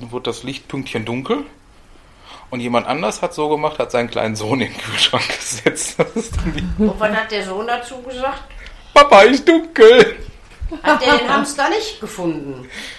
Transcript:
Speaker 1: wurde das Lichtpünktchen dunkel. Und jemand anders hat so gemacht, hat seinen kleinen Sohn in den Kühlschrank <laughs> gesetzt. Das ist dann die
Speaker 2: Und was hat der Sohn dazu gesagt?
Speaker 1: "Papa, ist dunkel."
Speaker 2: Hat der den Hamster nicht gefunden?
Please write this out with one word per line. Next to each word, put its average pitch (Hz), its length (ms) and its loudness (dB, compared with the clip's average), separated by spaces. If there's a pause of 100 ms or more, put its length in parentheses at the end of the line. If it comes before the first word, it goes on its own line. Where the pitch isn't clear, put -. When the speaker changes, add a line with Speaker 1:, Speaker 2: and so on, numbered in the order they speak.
(120)
Speaker 1:
wurde 123 180 -6
das 113 140 -8
Lichtpünktchen 131 600 -8
dunkel. 135 380 -4 (1080)
Und 127 100 -8
jemand 120 260 -2
anders 170 340 -4
hat 175 140 -6
so 151 140 -2
gemacht, 151 320 -2
hat 120 100 -4
seinen 120 200 -2
kleinen 110 260 -4
Sohn 107 240 -2
in 107 100 -4
den - 80 -16
Kühlschrank - 500 -4
<laughs> - 100 -6
gesetzt. - 600 -6
Das 165 160 -2
ist - 220 -6
dann 170 180 -4
die 175 300 -4
Speaker 2:
Und 208 160 0
was 214 160 -2
hat 220 160 -6
der 202 120 -4
Sohn 190 220 -8
dazu 240 360 -8
gesagt? 254 400 -8 (500)
Speaker 1:
"Papa, 254 300 10
ist 254 260 4
dunkel." 254 680 8 (680)
Speaker 2:
Hat 285 200 2
der 262 140 4
den 240 100 -4
Hamster 277 400 -2
nicht 427 320 -6
gefunden? 143 680 -8 (300)